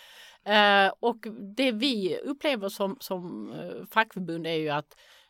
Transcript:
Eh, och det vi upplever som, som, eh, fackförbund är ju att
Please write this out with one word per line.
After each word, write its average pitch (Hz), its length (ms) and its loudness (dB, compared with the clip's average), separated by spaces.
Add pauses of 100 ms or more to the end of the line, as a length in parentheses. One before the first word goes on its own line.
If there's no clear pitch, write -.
(440)
Eh, 202 560 6
och 233 260 0 (300)
det 262 160 4
vi 214 460 0
upplever 262 500 -2
som, 196 320 -4
som, 175 520 -8
eh, 180 380 -12
fackförbund 175 560 -2
är 165 80 0
ju 156 140 0
att 147 280 -4 (340)